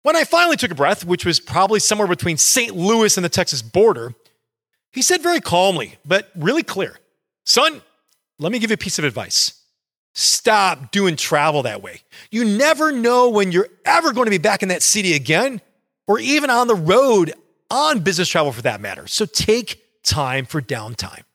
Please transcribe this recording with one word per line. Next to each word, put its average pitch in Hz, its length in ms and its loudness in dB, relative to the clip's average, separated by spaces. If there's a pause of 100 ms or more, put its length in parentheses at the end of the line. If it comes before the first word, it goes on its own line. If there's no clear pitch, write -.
When 311 140 2
I 320 80 2
finally 339 320 2
took 202 160 -4
a 160 40 -8
breath, 147 280 0
which 175 220 -2
was 165 140 0
probably 196 400 0
somewhere 208 280 0
between 175 300 -2
Saint 233 380 0
Louis 208 420 2
and 180 80 -2
the 160 40 -2
Texas 151 320 -2
border, 120 540 0 (760)
he 262 100 -6
said 359 200 0
very 339 200 0
calmly, 175 640 0
but 190 300 -2
really 214 280 0
clear, - 360 -6 (440)
"Son, 294 380 2 (580)
let 160 120 -4
me 247 80 -4
give 220 100 -2
you 214 60 2
a - 20 -16
piece - 200 -6
of 156 80 -2
advice. 107 480 -2 (600)
Stop 185 760 0
doing 185 240 0
travel 147 480 0
that 104 180 -6
way. 90 200 -20 (300)
You 226 140 -2
never 285 460 2
know 247 380 2
when 202 220 2
you're 185 180 0 (140)
ever 330 300 2
going 247 120 2
to 214 60 0
be 190 60 2
back 196 260 0
in 185 60 -4
that 180 120 -2
city 185 320 0
again, 170 460 0 (480)
or 214 120 2
even 277 300 0
on 240 180 2
the 226 80 4
road 190 580 4 (360)
on 285 300 0
business 170 300 -2
travel 151 220 0
for 117 100 -12
that 110 180 -2
matter. 101 280 -12
So - 180 -2
take - 580 -2 (200)
time 135 420 -2
for 151 160 -4
downtime." 117 640 -10 (120)